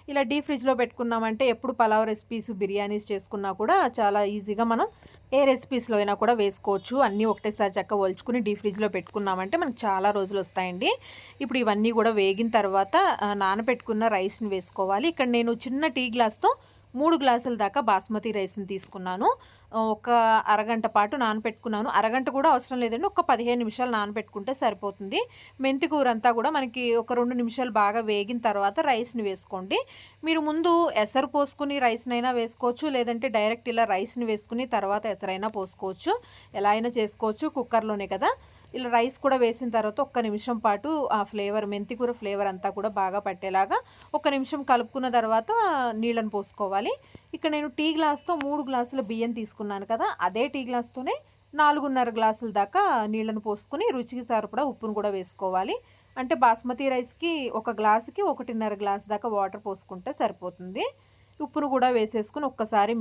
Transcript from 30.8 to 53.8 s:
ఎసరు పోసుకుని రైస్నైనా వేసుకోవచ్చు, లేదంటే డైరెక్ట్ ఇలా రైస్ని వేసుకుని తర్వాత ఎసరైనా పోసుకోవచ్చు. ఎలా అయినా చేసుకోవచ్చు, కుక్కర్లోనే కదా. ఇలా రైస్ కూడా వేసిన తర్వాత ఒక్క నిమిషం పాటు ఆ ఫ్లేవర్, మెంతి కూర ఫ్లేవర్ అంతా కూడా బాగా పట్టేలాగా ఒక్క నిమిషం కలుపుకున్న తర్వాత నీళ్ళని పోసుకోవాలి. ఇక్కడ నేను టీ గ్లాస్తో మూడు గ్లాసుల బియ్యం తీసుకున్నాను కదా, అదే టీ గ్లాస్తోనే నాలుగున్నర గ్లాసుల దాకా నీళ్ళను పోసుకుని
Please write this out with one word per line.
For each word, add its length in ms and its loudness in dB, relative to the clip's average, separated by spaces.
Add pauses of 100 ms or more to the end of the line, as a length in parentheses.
ఎసరు 340 0
పోసుకుని 400 -2 (100)
రైస్నైనా 440 0 (100)
వేసుకోవచ్చు, 460 -2 (100)
లేదంటే 320 -2 (100)
డైరెక్ట్ 340 -2
ఇలా 120 4 (100)
రైస్ని 380 -4
వేసుకుని 420 -4
తర్వాత 300 0 (100)
ఎసరైనా 420 -4
పోసుకోవచ్చు. 560 -4 (480)
ఎలా 140 4
అయినా 240 -2
చేసుకోవచ్చు, 480 -2 (100)
కుక్కర్లోనే 580 -2
కదా. 160 2 (460)
ఇలా 180 -6
రైస్ 280 2
కూడా 200 4
వేసిన 320 0
తర్వాత 300 0
ఒక్క 200 -4
నిమిషం 400 -2
పాటు 240 2 (280)
ఆ 20 0 (100)
ఫ్లేవర్, 440 -2
మెంతి 260 -6
కూర 120 0 (100)
ఫ్లేవర్ 300 -2
అంతా 260 -4
కూడా 120 -2 (120)
బాగా 260 0
పట్టేలాగా 500 0 (400)
ఒక్క 180 0
నిమిషం 260 -4 (100)
కలుపుకున్న 460 0
తర్వాత 340 2 (500)
నీళ్ళని 340 -2
పోసుకోవాలి. 580 -2 (420)
ఇక్కడ 200 -2
నేను 220 -2
టీ 100 0 (100)
గ్లాస్తో 380 0 (100)
మూడు 240 -2
గ్లాసుల 400 -2
బియ్యం 300 -2
తీసుకున్నాను 520 -8
కదా, 160 0 (200)
అదే 160 -2 (100)
టీ 160 -4
గ్లాస్తోనే 460 -4 (460)
నాలుగున్నర 580 2
గ్లాసుల 400 0
దాకా 240 2 (300)
నీళ్ళను 360 -2
పోసుకుని 380 -4 (100)